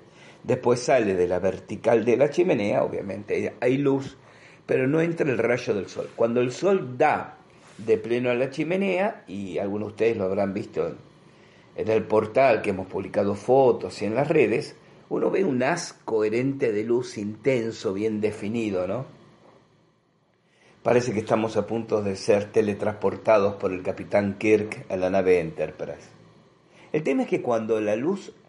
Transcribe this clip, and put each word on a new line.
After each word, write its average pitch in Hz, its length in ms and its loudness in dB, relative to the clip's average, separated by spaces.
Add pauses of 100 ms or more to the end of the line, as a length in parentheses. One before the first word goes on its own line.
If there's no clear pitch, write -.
(420)
Después 120 380 2
sale 117 340 2
de 90 140 2
la 90 120 0
vertical 104 640 0
de 117 100 6
la 143 140 4
chimenea, 135 540 2
obviamente 98 760 -4
hay 127 160 2
luz, 139 400 0 (480)
pero 131 220 0
no 156 160 2
entra 165 280 0
el 120 60 0
rayo 117 380 0
del 95 140 -4
sol. - 280 -8
Cuando 117 240 2
el 123 120 0
sol 165 440 0
da 131 400 0 (400)
de 110 220 2
pleno 123 320 0
a 123 40 2
la 131 140 0
chimenea, 185 800 -2
y 92 320 -8
algunos 104 300 -4
de 104 40 -10
ustedes 113 240 2
lo 98 80 -2
habrán 98 300 0
visto - 320 -4
en, - 100 -8 (800)
en 101 120 -4
el 110 160 2
portal 110 580 4
que 104 80 -2
hemos 92 160 -6
publicado 101 480 -2
fotos 117 680 2
y 101 60 -2
en 110 80 -2
las 143 140 0
redes, 147 460 2 (360)
uno - 200 0
ve 196 140 0
un 127 180 0
haz 165 300 -2 (140)
coherente 117 680 0
de 107 120 -2
luz 120 340 -2
intenso, 110 760 -2
bien 107 300 -2
definido, 104 640 -2
¿no? 123 300 -8 (1700)
Parece 120 240 2
que 98 60 -4
estamos 110 400 0
a - 80 0
punto 113 340 -2
de 98 160 -4
ser 101 300 2
teletransportados 101 1080 2
por 92 160 -4
el 90 100 -6
Capitán 98 560 -2
Kirk 107 500 0
a 98 80 -4
la 92 140 0
nave 92 280 4
Enterprise. 80 680 -6 (880)
El 156 80 0
tema 262 220 0
es 240 40 -6
que - 140 -2
cuando 110 360 0
la 104 160 0
luz 165 380 -4 (160)